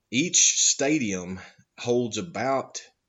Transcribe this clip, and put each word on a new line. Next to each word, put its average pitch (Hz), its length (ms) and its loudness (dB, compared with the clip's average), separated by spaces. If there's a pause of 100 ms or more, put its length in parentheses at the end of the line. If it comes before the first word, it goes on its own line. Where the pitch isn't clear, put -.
(120)
each - 480 2
stadium 101 800 0 (400)
holds 120 400 0
about, 113 640 -4 (260)